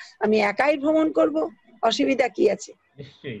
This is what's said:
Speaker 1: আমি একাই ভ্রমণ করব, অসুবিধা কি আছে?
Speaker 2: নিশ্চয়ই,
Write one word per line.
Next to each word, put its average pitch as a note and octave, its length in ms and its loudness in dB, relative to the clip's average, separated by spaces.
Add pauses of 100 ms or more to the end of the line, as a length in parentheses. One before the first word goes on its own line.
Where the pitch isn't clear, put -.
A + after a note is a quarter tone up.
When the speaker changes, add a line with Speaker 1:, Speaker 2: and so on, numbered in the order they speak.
(200)
Speaker 1:
আমি G#3+ 200 2
একাই B3+ 380 0
ভ্রমণ D#4 340 2
করব, D#4+ 380 0 (320)
অসুবিধা C4 460 0
কি - 220 2
আছে? - 240 -6 (240)
Speaker 2:
নিশ্চয়ই, C3 440 -14